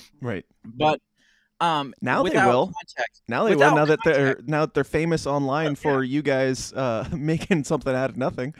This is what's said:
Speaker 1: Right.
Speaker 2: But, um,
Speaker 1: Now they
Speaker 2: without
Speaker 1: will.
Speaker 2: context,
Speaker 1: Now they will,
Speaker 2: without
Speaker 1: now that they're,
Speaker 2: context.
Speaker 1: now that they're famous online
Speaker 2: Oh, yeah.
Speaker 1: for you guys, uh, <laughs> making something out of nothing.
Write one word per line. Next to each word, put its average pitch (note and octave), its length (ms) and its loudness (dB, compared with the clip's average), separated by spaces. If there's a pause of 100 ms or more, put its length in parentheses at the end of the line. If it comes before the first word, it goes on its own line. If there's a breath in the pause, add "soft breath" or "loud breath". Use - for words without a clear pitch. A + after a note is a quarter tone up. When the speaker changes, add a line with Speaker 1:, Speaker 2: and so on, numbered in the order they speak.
(220 loud breath)
Speaker 1:
Right. G#2 240 -6 (180)
Speaker 2:
But, C#3+ 380 0 (580)
um, D3+ 400 -2
Speaker 1:
Now B2 220 0
they C#4 80 0
Speaker 2:
without A3 220 4
Speaker 1:
will. C3 160 4
Speaker 2:
context, - 600 -10
Speaker 1:
Now B2 180 0
they G3 100 4
will, - 20 2
Speaker 2:
without D3 180 6
Speaker 1:
now D3+ 100 4
that D3 200 4
they're, D#3+ 80 4 (220)
Speaker 2:
context. A#2+ 120 -16
Speaker 1:
now D3+ 180 0
that - 100 -4
they're C#3 80 2
famous D#3+ 420 -2
online C#3+ 400 0
Speaker 2:
Oh, D3+ 60 0
yeah. - 20 -2
Speaker 1:
for C3+ 300 0
you C3+ 180 -2
guys, C3+ 520 0
uh, A#2 360 -4
<laughs> E3+ 80 -6
making D#3 460 0
something C3 320 -2
out C3 160 -2
of A#2 60 -12
nothing. B2+ 420 -4